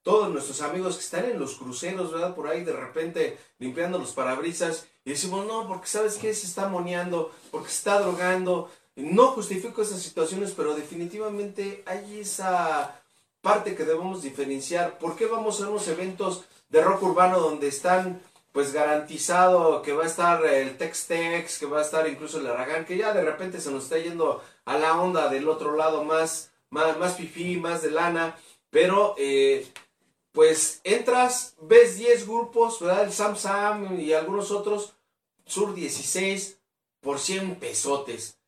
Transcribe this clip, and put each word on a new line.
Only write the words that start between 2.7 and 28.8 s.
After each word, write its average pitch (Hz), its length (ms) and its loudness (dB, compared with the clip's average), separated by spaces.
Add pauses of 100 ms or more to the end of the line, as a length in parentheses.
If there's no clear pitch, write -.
repente 160 640 -4 (220)
limpiando 170 400 -4
los - 140 -8
parabrisas 160 760 -4 (180)
y 135 60 -6
decimos, 185 340 -4
"No, 214 220 -6
porque 180 200 -10
¿sabes 214 300 -2
qué? 220 160 -2
Se 190 140 -6
está 196 200 -4
moneando, 175 640 -2 (200)
porque - 180 -8
se - 80 -6
está 202 220 2
drogando". 180 720 0 (240)
No 180 320 6
justifico 220 540 -4
esas 196 200 -4
situaciones, 185 540 -4
pero 151 200 -2
definitivamente 202 1120 -8
hay 202 360 -10
esa 180 760 -2 (420)
parte 202 340 2
que 156 100 -4
debemos 175 380 -2
diferenciar. 139 760 -4
¿Por 160 160 -6
qué 220 100 0
vamos 220 360 -2
a 202 80 -4
unos 202 180 -4
eventos 185 560 -4 (260)
de 156 120 8
rock 190 220 2
urbano 180 360 4
donde 151 300 0
están, 180 520 0 (300)
pues, 139 220 -2
garantizado 151 1080 4
que 143 120 -4
va 160 100 0
a 165 40 0
estar 165 380 2
el 135 320 2
Tex-Tex, 165 840 -4
que 151 60 -6
va 147 140 -2
a 151 40 2
estar 156 260 0
incluso 143 300 -8
el 135 80 -6
Aragán, 131 380 -4
que 180 120 -6
ya 214 160 0
de 175 100 2
repente 175 380 -4
se 143 100 -6
nos 135 140 -6
está 160 120 -2
yendo 165 440 -2 (240)
a 139 120 -2
la 160 220 2
onda 170 300 2
del 135 180 0
otro 151 300 0
lado 156 260 2
más, 160 480 -2 (180)
más, 156 280 2
más 175 180 -2
fifí, 175 400 -6
más 170 260 -4
de 151 100 0
lana? 165 440 0 (340)
Pero, 185 480 4